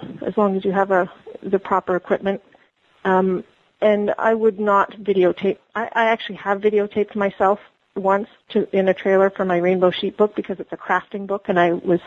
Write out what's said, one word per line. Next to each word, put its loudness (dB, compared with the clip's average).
as -6
long 2
as -4
you 0
have 0
a, 2
the -2
proper -2
equipment. -4
Um, 2
and 2
I 0
would 0
not 2
videotape. 0
I, -6
I 2
actually -2
have -2
videotaped 0
myself 0
once 0
to, 0
in 2
a 4
trailer 2
for -4
my 0
Rainbow 2
Sheep -6
book 0
because -6
it's -14
a -10
crafting -4
book, -6
and 2
I 4
was 0